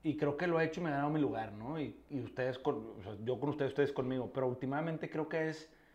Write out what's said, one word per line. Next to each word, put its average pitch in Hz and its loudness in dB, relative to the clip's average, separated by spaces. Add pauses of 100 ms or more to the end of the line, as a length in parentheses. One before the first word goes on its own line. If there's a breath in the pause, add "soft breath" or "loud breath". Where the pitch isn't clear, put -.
Y 151 2
creo 143 2
que 175 0
lo 170 4
he 160 4
hecho 160 -2
y - -2
me 165 2
ha 143 2
dado 147 2
mi 156 4
lugar, 113 0
¿no? 123 -6
Y, 135 -4 (140)
y 143 -4
ustedes 127 -2
con, 113 -2
o 98 -12
sea, 101 -8
yo 117 2
con 143 0
ustedes, 139 2
ustedes 143 4
conmigo. 127 -2
Pero 131 2
últimamente 151 -2
creo 156 -2
que 160 0
es 156 -8 (260 loud breath)